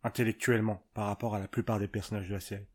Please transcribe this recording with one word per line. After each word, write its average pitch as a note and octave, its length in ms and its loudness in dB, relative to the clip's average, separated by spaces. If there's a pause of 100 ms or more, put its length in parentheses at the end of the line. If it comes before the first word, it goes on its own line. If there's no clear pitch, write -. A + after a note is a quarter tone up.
intellectuellement A2 880 2
par G#2 140 -2
rapport G#2 280 -2
à G2+ 40 0
la F#2+ 100 -6
plupart A2 300 0
des G2+ 100 0
personnages G2 400 -4
de G2+ 40 -2
la F#2+ 60 -4
série. G2+ 360 -10